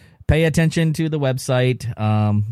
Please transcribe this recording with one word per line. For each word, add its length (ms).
pay 180
attention 480
to 160
the 100
website. 800
Um, 520